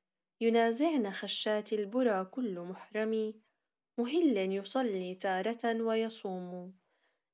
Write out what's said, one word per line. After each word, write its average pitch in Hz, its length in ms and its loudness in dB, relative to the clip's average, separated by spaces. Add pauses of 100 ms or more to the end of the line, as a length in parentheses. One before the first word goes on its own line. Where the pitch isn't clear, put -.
(400)
ينازعن 233 720 4
خشات 208 600 -2
البرى 208 520 2
كل 185 360 -4
محرم، 214 720 -4 (640)
مهل 269 380 2
يصلي 190 800 -2
تارة 220 680 -2
ويصوم، 190 920 -4 (600)